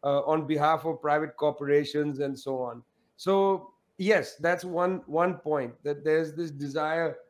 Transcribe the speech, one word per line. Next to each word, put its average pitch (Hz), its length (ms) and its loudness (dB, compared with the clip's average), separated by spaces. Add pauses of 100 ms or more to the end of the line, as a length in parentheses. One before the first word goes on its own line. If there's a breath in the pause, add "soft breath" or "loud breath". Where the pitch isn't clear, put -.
uh, 143 160 2
on 156 260 0
behalf 151 380 2
of 160 180 -4
private 151 340 0
corporations 147 840 0
and 139 180 -4
so 135 220 -6
on. 120 240 -8 (320)
So, 196 560 2 (260)
yes, 190 380 2
that's 175 280 0
one, 180 420 0
one 170 280 0
point, 135 480 -2
that 143 220 -6
there's 156 300 2
this 160 180 -6
desire 151 640 -2 (140)